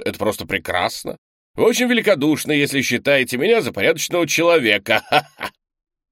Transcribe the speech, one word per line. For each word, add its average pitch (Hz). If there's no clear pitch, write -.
это -
просто 104
прекрасно. 90
Вы 127
очень 240
великодушны, 156
если 139
считаете 127
меня 208
за 117
порядочного 160
человека. 120
<laughs> -
Ха-ха. -